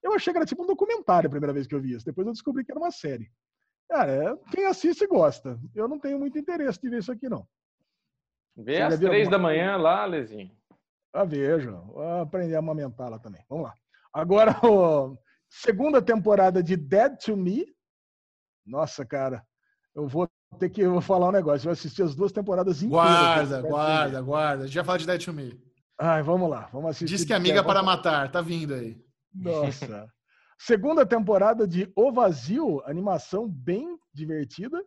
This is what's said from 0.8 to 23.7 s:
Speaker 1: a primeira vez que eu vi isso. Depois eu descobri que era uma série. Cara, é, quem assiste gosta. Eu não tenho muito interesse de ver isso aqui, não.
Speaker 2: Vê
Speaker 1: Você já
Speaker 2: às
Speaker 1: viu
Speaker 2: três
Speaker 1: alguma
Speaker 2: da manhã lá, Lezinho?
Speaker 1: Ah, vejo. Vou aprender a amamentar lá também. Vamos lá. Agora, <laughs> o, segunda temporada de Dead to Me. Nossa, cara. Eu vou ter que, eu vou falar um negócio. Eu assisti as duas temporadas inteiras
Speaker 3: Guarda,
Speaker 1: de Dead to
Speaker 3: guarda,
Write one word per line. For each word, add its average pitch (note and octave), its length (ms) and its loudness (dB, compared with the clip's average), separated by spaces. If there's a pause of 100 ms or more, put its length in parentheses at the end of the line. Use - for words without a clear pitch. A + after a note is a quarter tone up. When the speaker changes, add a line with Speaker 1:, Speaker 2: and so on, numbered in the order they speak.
Speaker 1:
a C3+ 40 -2
primeira C#3+ 220 -4
vez C#3 120 -4
que - 80 -10
eu C#3+ 80 -2
vi B2+ 120 -6
isso. A#2 120 -10
Depois F#3 220 -6
eu A#3 60 -6
descobri C4 300 -6
que - 80 -12
era C#4+ 80 -10
uma E4+ 120 -4
série. B2+ 380 -8 (600)
Cara, A#3+ 220 2
é, D#3+ 240 -2 (160)
quem G4 140 0
assiste F#4 420 0
gosta. D3 500 2 (160)
Eu G#3+ 140 -4
não D4 120 -6
tenho C#4 200 -4
muito C#4 180 -6
interesse D4 440 -4
de B3+ 80 -6
ver A#3+ 100 -4
isso G#3+ 120 -8
aqui, B3 180 -10
não. D3 180 -8 (1080)
Speaker 2:
Vê A#2 180 -8
Speaker 1:
Você E3 60 0
já - 80 2
Speaker 2:
às D#3+ 120 0
Speaker 1:
viu F#3 100 2
Speaker 2:
três G#3 180 4
Speaker 1:
alguma F#3+ 100 4
Speaker 2:
da F3+ 60 2
manhã F3 340 0
lá, F3+ 280 2
Lezinho? A2 460 -8 (600)
Speaker 1:
Ah, G3 100 0
vejo. C#3+ 480 0 (160)
Vou E3+ 340 -6
aprender E3 340 -4
a D#3 40 0
amamentar C#3 500 -6
lá A2+ 80 -12
também. G2+ 320 -20
Vamos C#3 160 -8
lá. - 80 -14 (400)
Agora, F#3+ 380 4
<laughs> - 140 -2
o, D#3 520 4 (320)
segunda B3+ 520 2
temporada F#3+ 600 4
de E3+ 140 0
Dead F#3+ 420 2
to G#3+ 200 -4
Me. G3 280 -2 (1000)
Nossa, C#3 400 -6
cara. C3 380 -6 (520)
Eu D3 120 -6
vou D#3+ 200 -2 (320)
ter F3+ 100 0
que, G3 120 -2
eu F3+ 100 4
vou F3 100 2
falar F3+ 280 2
um - 20 0
negócio. D3+ 360 0
Eu F3 40 -2
assisti E3 320 -6
as D3+ 120 -2
duas F#3+ 160 0
temporadas F#3 520 -2
inteiras E3 220 4
Speaker 3:
Guarda, E3+ 380 6
Speaker 1:
de C#3 80 -4
Dead C3+ 120 -4
to D#3 60 -4
Speaker 3:
guarda, D3+ 520 0